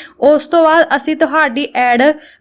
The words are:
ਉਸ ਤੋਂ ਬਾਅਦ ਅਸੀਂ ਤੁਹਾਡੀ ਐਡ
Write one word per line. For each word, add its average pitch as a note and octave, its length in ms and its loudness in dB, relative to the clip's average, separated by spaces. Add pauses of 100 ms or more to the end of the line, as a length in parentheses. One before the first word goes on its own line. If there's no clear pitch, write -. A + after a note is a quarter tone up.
(200)
ਉਸ D4 260 2
ਤੋਂ E4 180 0
ਬਾਅਦ D#4 320 2
ਅਸੀਂ D4+ 200 -4
ਤੁਹਾਡੀ D4 600 -2
ਐਡ B3 260 0 (400)